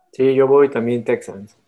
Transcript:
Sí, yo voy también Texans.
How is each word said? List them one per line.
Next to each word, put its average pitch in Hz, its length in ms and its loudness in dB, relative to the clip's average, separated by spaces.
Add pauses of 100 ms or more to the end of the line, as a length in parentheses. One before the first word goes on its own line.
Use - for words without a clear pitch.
(120)
Sí, 135 220 0
yo 135 120 2
voy 139 240 4
también 120 340 -4
Texans. 104 520 -8 (120)